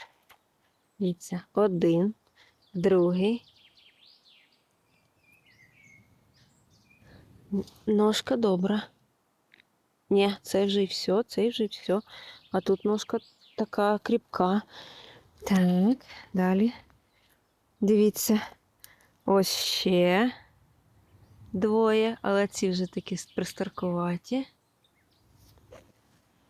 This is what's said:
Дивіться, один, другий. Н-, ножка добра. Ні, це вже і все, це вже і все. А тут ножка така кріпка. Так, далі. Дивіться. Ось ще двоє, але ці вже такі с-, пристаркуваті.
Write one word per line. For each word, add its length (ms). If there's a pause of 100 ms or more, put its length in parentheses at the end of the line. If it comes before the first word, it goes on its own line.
(1000)
Дивіться, 440 (120)
один, 600 (600)
другий. 760 (4000)
Н-, 120 (220)
ножка 500
добра. 460 (1300)
Ні, 320
це 220
вже 180
і 40
все, 360
це 260
вже 160
і 20
все. 340 (520)
А 80
тут 240
ножка 340 (380)
така 420
кріпка. 640 (840)
Так, 520 (340)
далі. 400 (1080)
Дивіться. 600 (840)
Ось 320
ще 760 (1200)
двоє, 680
але 240
ці 240
вже 160
такі 280
с-, 200
пристаркуваті. 1120 (2000)